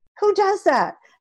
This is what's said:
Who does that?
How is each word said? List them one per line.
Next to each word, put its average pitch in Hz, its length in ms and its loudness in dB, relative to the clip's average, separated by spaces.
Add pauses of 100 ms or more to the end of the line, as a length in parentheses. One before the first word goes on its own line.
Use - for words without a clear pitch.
(200)
Who 415 140 2
does 403 320 -2
that? 240 300 0 (260)